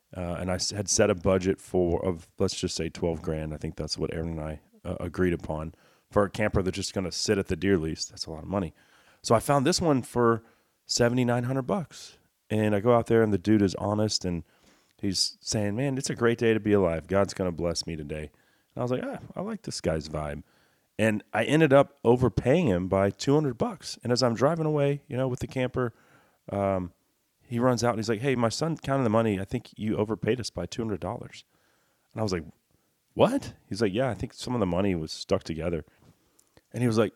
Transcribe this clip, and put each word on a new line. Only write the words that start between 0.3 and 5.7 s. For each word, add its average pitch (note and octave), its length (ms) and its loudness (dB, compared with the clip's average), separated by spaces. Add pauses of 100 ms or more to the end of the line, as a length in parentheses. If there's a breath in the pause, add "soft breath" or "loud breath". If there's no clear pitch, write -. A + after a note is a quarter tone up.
and F2+ 100 -4
I F2+ 60 -2
s-, - 140 -4
had G#2 180 -6
set G#2 220 4
a G#2 60 2
budget F#2+ 440 2
for, F2 460 0
of, E2+ 240 -4 (100)
let's F#2+ 160 0
just - 200 -4
say E2 120 -4
twelve E2 340 -4
grand. D#2 320 -4
I D2+ 40 -8
think D#2 180 -8
that's - 220 -6
what D#2+ 160 -4
Aaron E2 160 -4
and D#2+ 100 -6
I, D#2 220 -8 (240)
uh, F2 160 -6
agreed F2+ 320 0
upon D#2 420 -6 (340 soft breath)